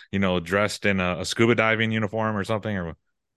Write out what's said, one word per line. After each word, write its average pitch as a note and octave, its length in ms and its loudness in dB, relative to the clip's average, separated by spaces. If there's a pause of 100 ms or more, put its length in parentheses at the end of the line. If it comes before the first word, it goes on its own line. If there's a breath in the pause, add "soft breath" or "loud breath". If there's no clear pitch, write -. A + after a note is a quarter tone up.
(120)
you G2 80 -2
know, F#2 180 2
dressed G2 480 0
in G2 140 2
a, F2+ 180 -2
a F2+ 60 -6
scuba A#2 320 2
diving A2 340 2
uniform," A2 460 -2
or G2 80 -2
something? G#2+ 320 -2
Or E2+ 180 -4 (420)